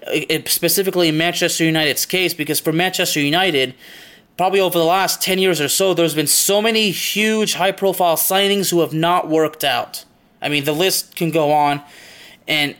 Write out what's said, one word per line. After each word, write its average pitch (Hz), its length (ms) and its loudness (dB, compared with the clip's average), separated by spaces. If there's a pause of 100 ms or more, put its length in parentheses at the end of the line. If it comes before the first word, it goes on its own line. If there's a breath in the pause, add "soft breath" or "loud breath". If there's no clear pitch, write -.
it, 151 240 -2
it, 156 180 -4
specifically 175 600 0
in 156 80 0
Manchester 165 460 0
United's 156 440 0
case, 180 260 0
because 151 260 -4
for 160 140 -2
Manchester 175 460 -2
United, 147 560 0 (600 loud breath)
probably 190 240 2
over 170 200 2
the 165 40 4
last 175 380 2
ten 190 160 -2
years 185 240 2
or 143 80 0
so, 190 240 2
there's 165 220 0
been 151 100 -2
so 196 340 0
many 220 300 2
huge, 214 640 -2
high-profile 185 640 0
signings 196 560 0
who 170 100 2
have 143 100 0
not 165 380 0
worked 156 340 0
out. 123 420 -4 (360)
I - 80 -4
mean, 147 140 -2
the 151 100 -2
list 175 420 -2
can 170 140 -2
go 151 220 2
on, 147 320 2 (640 loud breath)
and 147 320 0